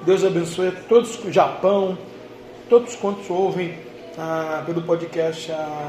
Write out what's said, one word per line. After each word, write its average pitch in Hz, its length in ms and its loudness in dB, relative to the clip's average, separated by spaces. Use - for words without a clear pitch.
Deus 180 180 4
abençoe 175 460 0
a 180 40 -2
todos, 233 320 4
Japão, 185 680 4
todos 240 280 6
quantos 202 340 -4
ouvem, 180 420 0
ah, 160 480 -4
pelo 170 160 -2
podcast 165 680 -2